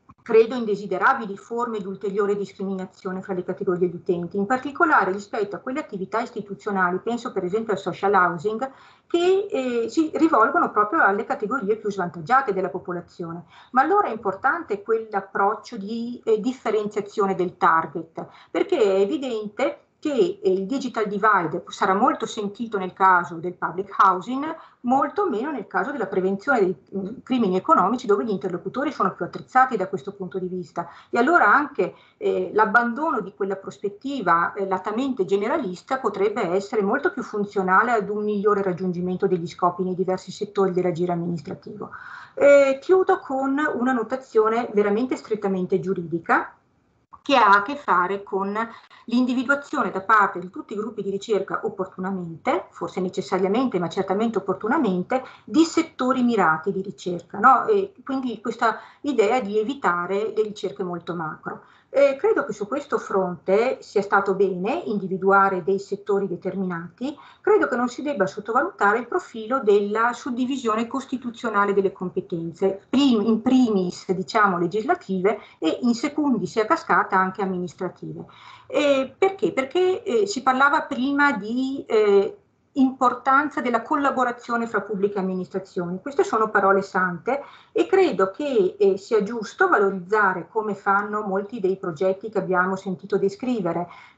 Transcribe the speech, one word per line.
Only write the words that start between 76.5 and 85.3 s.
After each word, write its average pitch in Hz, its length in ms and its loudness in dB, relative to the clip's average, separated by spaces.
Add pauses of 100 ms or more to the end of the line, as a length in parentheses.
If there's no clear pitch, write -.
e 220 60 2
a 208 40 2
cascata 202 520 2
anche 185 240 0
amministrative. 180 800 -6 (440)
Eh, 277 500 2
perché? 381 340 2
Perché, 359 500 0
eh, 214 260 0
si 240 140 -6
parlava 277 420 4
prima 285 500 0
di, 247 520 -4
eh, 208 520 4 (360)
importanza 262 840 2
della 240 220 0
collaborazione 247 840 -2
fra 208 140 -2
pubbliche 202 380 -2
amministrazioni. 185 840 -6